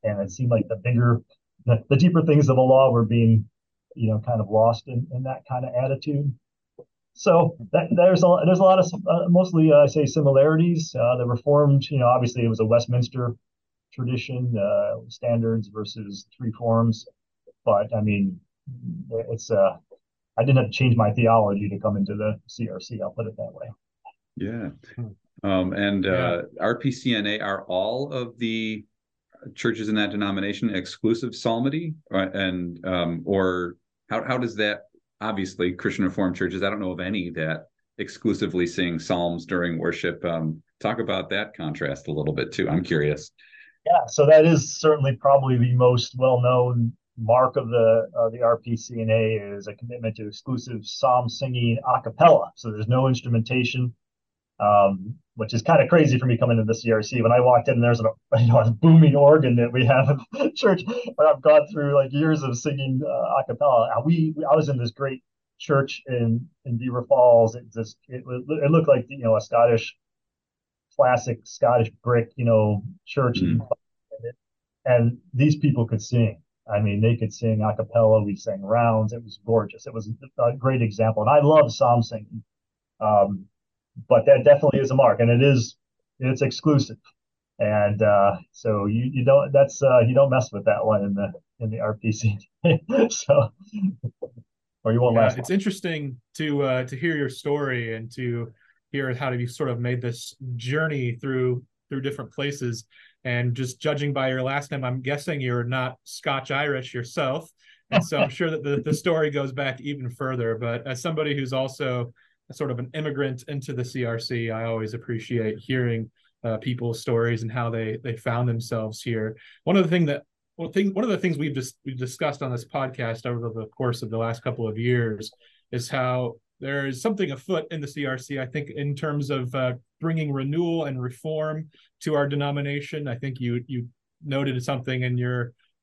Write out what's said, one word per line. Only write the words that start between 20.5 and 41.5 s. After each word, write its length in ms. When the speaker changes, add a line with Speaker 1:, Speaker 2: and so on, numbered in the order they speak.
Speaker 1:
have 100
to 60
change 240
my 160
theology 560
to 100
come 180
into 200
the 320
C 200
R 120
C. 200
I'll 120
put 160
it 80
that 160
way. 140
Speaker 2:
Yeah. 340
Speaker 3:
Hmm. 520
Speaker 2:
Um, 240
and, 320
Speaker 3:
Yeah. 80
Speaker 2:
uh, 300
R 220
P 100
C 240
N 140
A, 100
are 280
all 460
of 260
the 460
churches 340
in 60
that 160
denomination 640
exclusive 640
psalmody? 580
Or, 120
and, 600
um, 400
or 520
how, 140
how 140
does 180
that, 280
obviously, 520
Christian 320
Reformed 320
churches, 260
I 80
don't 100
know 120
of 80
any 300
that 360
exclusively 680
sing 320
psalms 480
during 320
worship. 460
Um, 380
talk 180
about 320
that 240